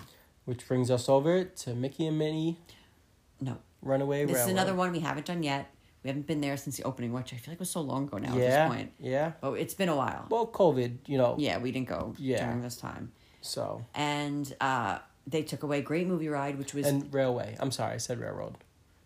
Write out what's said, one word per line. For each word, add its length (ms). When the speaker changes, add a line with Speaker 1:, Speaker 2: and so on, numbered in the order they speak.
Speaker 1:
Which 220
brings 220
us 200
over 340
to 320
Mickey 320
and 100
Minnie 400
Speaker 2:
No. 160
Speaker 1:
Runaway 440
Speaker 2:
This 100
Speaker 1:
Railway. 120
Speaker 2:
is 40
another 240
one 160
we 80
haven't 260
done 180
yet. 240
We 60
haven't 180
been 140
there 160
since 200
the 60
opening, 300
which 200
I 40
feel 160
like 60
was 100
so 120
long 240
ago 120
now 180
Speaker 1:
Yeah, 80
Speaker 2:
at 260
this 80
point. 220
Speaker 1:
yeah. 320
Speaker 2:
But 120
it's 200
been 160
a 60
while. 340
Speaker 1:
Well, 180
covid, 500
you 100
know. 200
Speaker 2:
Yeah, 220
we 120
didn't 160
go 300
Speaker 1:
Yeah. 280
Speaker 2:
during 160
this 160
time. 340
Speaker 1:
So. 520
Speaker 2:
And, 680
uh, 380
they 160
took 200
away 180
Great 260
Movie 200
Ride, 300
which 160
was 140
Speaker 1:
And 260
Railway. 460
I'm 120
sorry, 220
I 40
said 220
railroad. 360